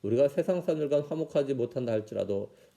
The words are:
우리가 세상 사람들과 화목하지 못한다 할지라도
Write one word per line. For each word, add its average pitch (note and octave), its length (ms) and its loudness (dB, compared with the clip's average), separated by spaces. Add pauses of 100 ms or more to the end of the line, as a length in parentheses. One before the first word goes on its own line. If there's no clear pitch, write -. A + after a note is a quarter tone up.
우리가 A#2+ 260 4
세상 F3 340 0
사람들과 D3 400 0
화목하지 D3+ 520 0
못한다 A#2+ 380 -2
할지라도 G2+ 640 -2 (220)